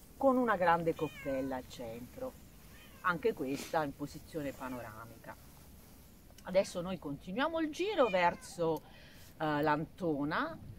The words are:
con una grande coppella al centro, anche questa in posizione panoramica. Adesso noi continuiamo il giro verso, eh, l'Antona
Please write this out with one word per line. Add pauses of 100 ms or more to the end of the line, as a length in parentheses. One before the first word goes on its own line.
(160)
con
una
grande
coppella
al
centro, (680)
anche
questa
in
posizione
panoramica. (1080)
Adesso
noi
continuiamo
il
giro
verso, (560)
eh,
l'Antona (200)